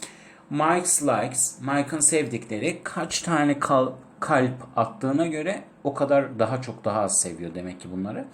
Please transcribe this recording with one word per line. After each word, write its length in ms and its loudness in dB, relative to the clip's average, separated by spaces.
Mike's 540 2
likes, 580 0
Mike'ın 380 0
sevdikleri 840 0
kaç 380 -4
tane 380 2
kal-, 340 4
kalp 440 2
attığına 520 0
göre 340 -4
o 100 -2
kadar 460 2
daha 220 0
çok, 240 -8
daha 160 0
az 200 2
seviyor 340 -6
demek 260 -10
ki 100 -14
bunları. 420 -6